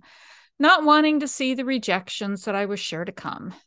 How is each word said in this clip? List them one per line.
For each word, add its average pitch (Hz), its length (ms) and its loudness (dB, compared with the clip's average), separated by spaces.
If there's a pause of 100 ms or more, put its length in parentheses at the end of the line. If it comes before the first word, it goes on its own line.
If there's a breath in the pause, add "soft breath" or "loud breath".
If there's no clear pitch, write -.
(580 soft breath)
not 311 280 4
wanting 302 340 6
to 285 80 -4
see 262 260 -2
the 254 120 -4
rejections 202 800 -4
that 208 100 -2
I 202 100 0
was 202 140 -6
sure 165 240 -8
to - 80 -8
come. - 420 -10 (140)